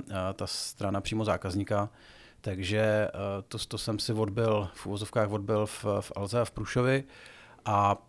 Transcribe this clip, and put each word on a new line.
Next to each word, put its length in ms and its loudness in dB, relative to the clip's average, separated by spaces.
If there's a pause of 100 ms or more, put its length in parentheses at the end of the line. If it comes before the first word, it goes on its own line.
(100)
eh, 40 -6 (200)
ta 120 -4
strana 540 -2
přímo 240 -2
zákazníka. 640 0 (520)
Takže, 400 -2
eh, 300 4 (380)
to, 100 -8 (100)
to 100 -6
jsem 200 -2
si 140 -2
odbyl, 600 2
v 120 -12
uvozovkách 440 0
odbyl 360 2
v, 180 -8 (160)
v 160 -8
Alze 240 0
a 40 4
v 60 -6
Průšovi. 540 2 (640)
A 280 4 (120)